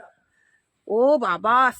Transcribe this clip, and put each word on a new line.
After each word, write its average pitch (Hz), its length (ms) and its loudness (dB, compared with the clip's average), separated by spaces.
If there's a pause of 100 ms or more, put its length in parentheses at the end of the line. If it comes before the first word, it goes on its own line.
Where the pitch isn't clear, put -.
(880)
ও 262 300 0
বাবা, 233 640 0